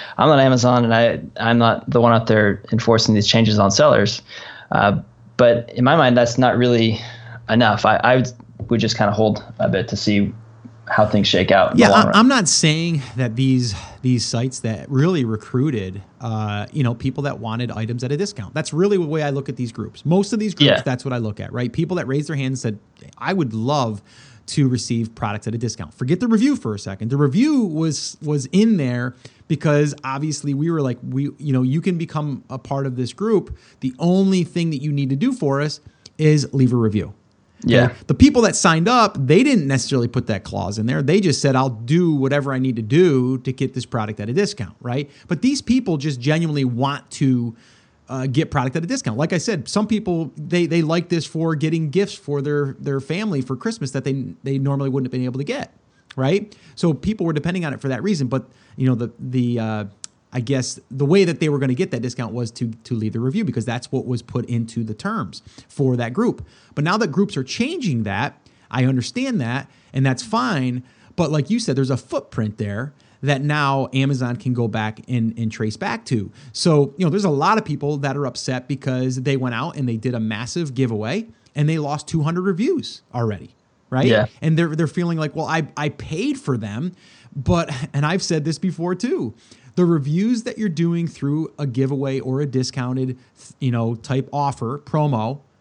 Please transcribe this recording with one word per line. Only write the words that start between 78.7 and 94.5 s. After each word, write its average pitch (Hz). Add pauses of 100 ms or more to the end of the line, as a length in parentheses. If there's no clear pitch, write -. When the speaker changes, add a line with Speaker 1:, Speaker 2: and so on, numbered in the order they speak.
Speaker 2:
they 139
went 127
out 147
and 135
they 113
did 120
a 117
massive 117
giveaway 127 (280)
and 147
they 160
lost 147
two 160
hundred 170
reviews 202 (120)
already, 113 (360)
right? 131
Speaker 1:
Yeah. 107 (160)
Speaker 2:
And 160
they're, 165
they're 160
feeling 170
like, 151
"Well, 139
I, 147 (100)
I 147
paid 240
for 131
them," 110 (420)
but, 170 (240)
and 143
I've 180
said 156
this 160
before 180
too, 185 (420)
the 180
reviews 170
that 240
you're 214
doing 170
through 147
a 143
giveaway 135
or 131
a 151
discounted, 127 (420)
you 131
know, 117
type 131
offer, 139